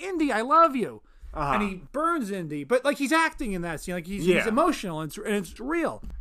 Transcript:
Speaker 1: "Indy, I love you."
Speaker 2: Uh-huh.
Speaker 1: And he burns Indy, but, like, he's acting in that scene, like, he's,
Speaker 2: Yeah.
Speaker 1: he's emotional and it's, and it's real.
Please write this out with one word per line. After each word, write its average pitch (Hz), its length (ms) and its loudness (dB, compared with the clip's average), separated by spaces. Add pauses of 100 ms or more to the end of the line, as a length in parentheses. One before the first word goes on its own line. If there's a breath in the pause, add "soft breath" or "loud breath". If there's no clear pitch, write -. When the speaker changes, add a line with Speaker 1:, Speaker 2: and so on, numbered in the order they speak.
Speaker 1:
"Indy, 320 320 0
I 214 80 2
love 294 340 6
you." 143 280 -2 (340 soft breath)
Speaker 2:
Uh-huh. 143 180 0
Speaker 1:
And 208 140 2
he 190 60 -6 (160)
burns 302 400 0
Indy, 156 320 -6
but, 240 220 2
like, 285 140 2
he's 277 120 0
acting 311 440 2
in 175 80 -4
that 165 180 -4
scene, 180 160 -6
like, 165 100 -8
he's, 190 180 -4
Speaker 2:
Yeah. 175 120 6
Speaker 1:
he's 139 100 2
emotional 220 540 0
and 156 100 -6
it's, - 80 -12
and 208 160 -2
it's 190 240 -4
real. 262 420 -2 (200)